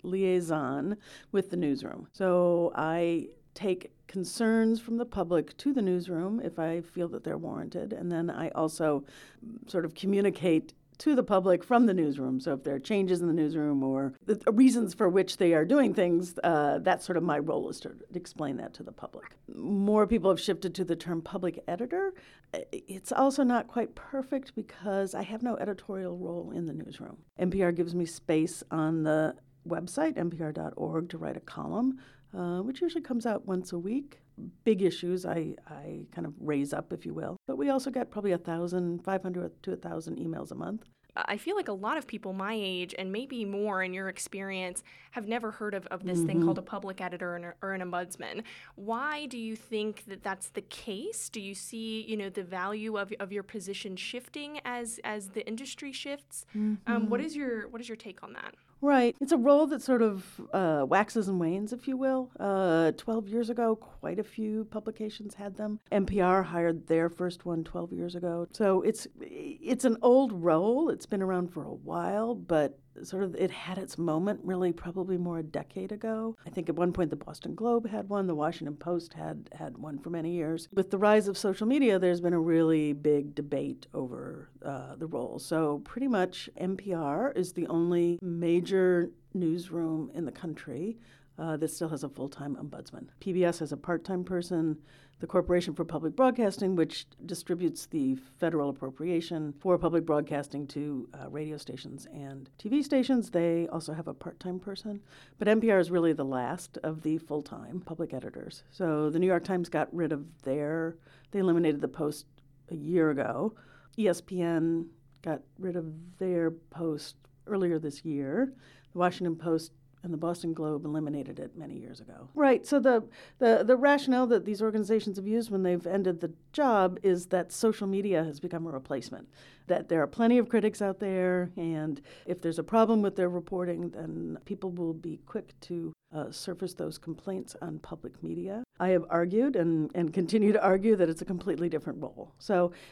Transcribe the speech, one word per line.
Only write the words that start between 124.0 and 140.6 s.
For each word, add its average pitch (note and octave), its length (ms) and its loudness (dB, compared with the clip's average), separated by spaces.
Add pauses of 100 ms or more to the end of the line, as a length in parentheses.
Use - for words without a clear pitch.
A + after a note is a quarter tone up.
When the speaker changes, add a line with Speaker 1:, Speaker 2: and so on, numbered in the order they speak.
Speaker 1:
that A3 180 4
these G3+ 160 -2
organizations G#3+ 560 2
have G3 100 -6
used A3+ 240 0
when F#3+ 120 0
they've F3+ 220 2
ended F3+ 360 0
the D#3+ 100 -4 (220)
job G3+ 500 4
is F3+ 220 4
that F3 260 0
social A3 340 2
media G3 380 2
has D3 160 -4
become E3+ 260 -6
a E3 60 -6
replacement, C3+ 560 -8 (400)
that E3 220 2
there E3 120 4
are C#3+ 60 4
plenty A#3 300 6
of A#3+ 100 6
critics G#3+ 340 2
out F#3+ 200 -2
there, F3+ 560 0
and D#3 420 -2 (260)
if F3 160 -4
there's E3 180 -2
a D#3 40 -2
problem A3 380 4
with G3+ 160 0
their F3+ 100 2
reporting, F3 640 -4
then D#3+ 560 -8
people F#3+ 260 -6
will E3+ 220 -4
be D#3+ 320 -10
quick - 340 -10
to, E3 320 -8 (200)
uh, D3+ 200 -8
surface F3+ 420 -8
those D#3 240 -8
complaints F#3 640 -8
on D#3+ 160 -8
public - 460 -14
media. F3 400 -6 (160)
I F#3 100 2
have F3 220 6
argued G3 440 4
and, E3 380 2
and E3+ 180 0
continue G3 400 4
to G#3 120 4